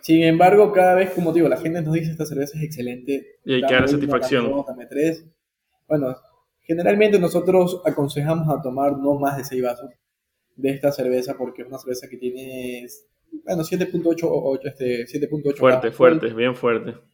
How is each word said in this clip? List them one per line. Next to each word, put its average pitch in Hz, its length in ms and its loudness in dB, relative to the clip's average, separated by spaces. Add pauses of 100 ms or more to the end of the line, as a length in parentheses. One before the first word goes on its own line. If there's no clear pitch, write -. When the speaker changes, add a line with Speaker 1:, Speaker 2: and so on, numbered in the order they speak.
Speaker 1:
sin 165 220 4
embargo, 180 500 6
cada 185 220 6
vez, 185 160 2
como 165 220 -2
te 170 80 4
digo, 151 80 4
la 139 100 2
gente 170 240 -4
nos 156 120 -2
dice, 160 180 -2
"Esta 160 140 -6
cerveza 143 320 -6
es 151 60 -6
excelente", 127 800 -8
Speaker 2:
Y 135 100 -2
hay 127 60 2
que 131 60 0
Speaker 1:
dame 127 80 4
Speaker 2:
dar 127 80 6
Speaker 1:
una, 135 60 2
Speaker 2:
satisfacción. 143 560 0
Speaker 1:
dame 139 120 -2
dos, 139 100 -4
dame 123 200 -14
tres. 160 400 -4 (640)
Bueno, 139 260 -2 (460)
generalmente 202 580 2
nosotros 175 680 2
aconsejamos 151 640 -2
a 143 140 -2
tomar 135 340 -2
no 143 220 0
más 139 180 -2
de 131 80 -8
seis 127 180 -6
vasos 120 280 -6 (680)
de 135 140 -2
esta 139 220 0
cerveza, 127 440 -2
porque 123 260 -10
es 120 60 -16
una 131 100 -14
cerveza 127 300 -10
que 127 80 -16
tiene, 127 680 -10 (580)
bueno, 170 200 -4
siete 180 220 -4
punto 170 240 -2
ocho 165 200 -2
o, 139 220 -2
o, 127 100 -4
este, 123 440 -6
siete 147 220 -6
punto 143 220 -4
ocho 139 80 -4
Speaker 2:
Fuerte, 127 300 2
Speaker 1:
grados 113 100 -8
de 131 60 6
alcohol. 127 160 6
Speaker 2:
fuerte, 113 160 -4
bien 123 180 0
fuerte. 117 400 -2 (180)